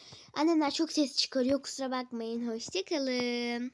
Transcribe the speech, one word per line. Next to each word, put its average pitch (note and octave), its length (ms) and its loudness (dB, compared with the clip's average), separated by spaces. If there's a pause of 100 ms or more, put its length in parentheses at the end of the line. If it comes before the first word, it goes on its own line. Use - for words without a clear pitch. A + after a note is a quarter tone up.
(340)
Annemler D#4 360 4
çok D#4+ 220 -2
ses C#4 240 2
çıkarıyor. C4+ 460 2
Kusura C4+ 280 -6
bakmayın. A#3+ 580 -4
Hoşça A#3 360 -4
kalın. B3 880 -2